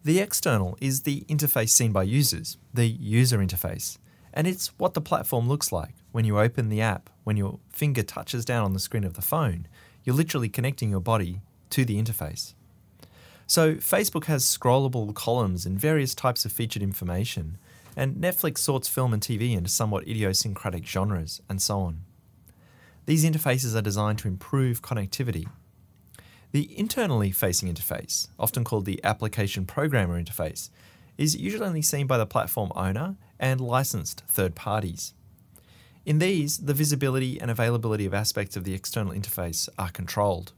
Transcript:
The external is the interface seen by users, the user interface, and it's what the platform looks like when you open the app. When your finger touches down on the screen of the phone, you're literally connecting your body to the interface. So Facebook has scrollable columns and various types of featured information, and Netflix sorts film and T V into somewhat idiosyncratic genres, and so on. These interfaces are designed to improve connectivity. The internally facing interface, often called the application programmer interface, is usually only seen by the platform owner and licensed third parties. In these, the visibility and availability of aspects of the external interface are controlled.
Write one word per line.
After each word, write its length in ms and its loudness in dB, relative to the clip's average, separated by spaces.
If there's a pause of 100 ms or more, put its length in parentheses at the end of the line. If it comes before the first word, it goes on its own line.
The 160 4
external 580 0
is 220 -2
the 300 -2
interface 400 2
seen 220 6
by 100 4
users, 560 0 (160)
the 100 4
user 540 4
interface, 580 -2 (380)
and 120 2
it's 320 -4
what 140 2
the 80 0
platform 480 0
looks 240 0
like 220 -4 (180)
when 140 2
you 120 2
open 300 4
the 140 0
app. 260 0 (160)
When 140 0
your 200 -4 (120)
finger 320 0
touches 420 -6
down 200 0
on 100 0
the 60 0
screen 240 -2
of 100 -4
the 80 -10
phone, 440 0 (380)
you're 100 2
literally 360 0
connecting 400 -2
your 100 0
body 400 0 (300)
to 160 2
the 120 0
interface. 540 -4 (920)
So 300 4
Facebook 480 0
has 200 2
scrollable 720 2
columns 500 0
and 160 -2
various 340 2
types 300 0
of 80 -4
featured 300 -2
information, 720 -4 (400)
and 200 -2
Netflix 420 -2
sorts 320 0
film 240 2
and 80 0
T 160 -2
V 160 0
into 160 0
somewhat 360 0
idiosyncratic 800 -2
genres, 640 -2
and 140 -4
so 180 0
on. 220 -4 (1040)
These 180 4
interfaces 500 2
are 60 4
designed 380 0
to 100 -4
improve 540 0
connectivity. 680 -4 (1040)
The 260 -2
internally 520 2
facing 440 0
interface, 540 -4 (100)
often 260 0
called 200 0
the 180 -4
application 640 0
programmer 580 2
interface, 460 -6 (480)
is 180 2
usually 300 -4
only 160 -2
seen 260 0
by 120 2
the 80 2
platform 500 -2
owner 400 -2 (240)
and 220 0
licensed 680 2
third 260 2
parties. 600 -4 (880)
In 140 2
these, 400 2
the 160 0
visibility 640 0
and 100 -4
availability 540 2
of 80 -2
aspects 460 -2
of 60 -6
the 100 -4
external 400 -4
interface 640 -4
are 120 -4
controlled. 680 -2